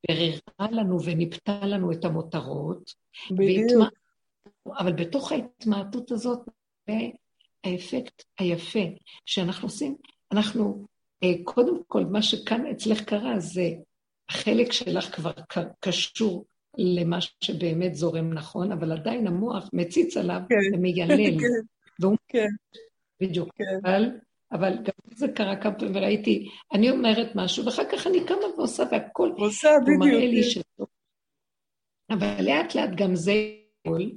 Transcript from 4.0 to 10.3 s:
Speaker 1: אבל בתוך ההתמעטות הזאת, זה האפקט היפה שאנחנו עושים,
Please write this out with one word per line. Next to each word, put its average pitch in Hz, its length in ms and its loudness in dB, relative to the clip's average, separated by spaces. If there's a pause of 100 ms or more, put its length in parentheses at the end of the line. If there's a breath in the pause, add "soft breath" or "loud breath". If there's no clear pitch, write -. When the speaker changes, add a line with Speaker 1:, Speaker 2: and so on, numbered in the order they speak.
Speaker 1:
אבל 180 140 2
בתוך 170 400 -2
ההתמעטות 220 800 -4
הזאת, 240 280 -2 (480)
זה 214 80 -4 (720)
האפקט 190 580 -6 (160)
היפה 175 400 -2 (480 loud breath)
שאנחנו 185 420 -2
עושים, 277 280 -6 (360)